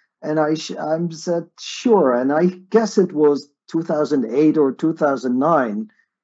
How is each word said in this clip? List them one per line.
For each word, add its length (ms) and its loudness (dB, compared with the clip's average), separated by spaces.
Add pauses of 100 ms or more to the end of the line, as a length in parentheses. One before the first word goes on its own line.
(220)
And 180 -2
I 140 0
sh-, 240 -10
I 200 -4 (120)
said, 380 -6 (100)
"Sure." 560 2
And 180 0
I 140 2 (240)
guess 260 0
it 160 2
was 380 0 (180)
two 140 -4
thousand 500 -2
eight 240 4
or 160 2
two 220 -2
thousand 440 0
nine, 520 0 (340)